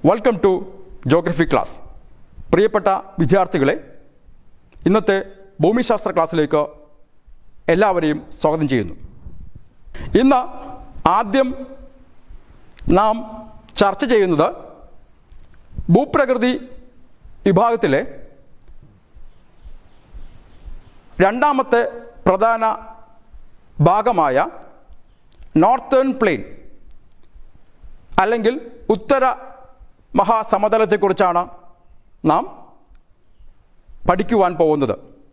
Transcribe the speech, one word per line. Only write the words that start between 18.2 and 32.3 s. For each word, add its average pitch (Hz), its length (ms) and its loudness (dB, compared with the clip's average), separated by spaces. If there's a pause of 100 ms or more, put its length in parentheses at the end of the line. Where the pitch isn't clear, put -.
രണ്ടാമത്തെ 247 580 2 (420)
പ്രധാന 220 480 2 (1160)
ഭാഗമായ 185 580 0 (1160)
നോർത്തേൺ 262 460 2 (120)
പ്ലെയിൻ 147 200 0 (1800)
അല്ലെങ്കിൽ 226 320 2 (400)
ഉത്തര 262 300 0 (960)
മഹാസമതലത്തെക്കുറിച്ചാണ് 202 1200 2 (880)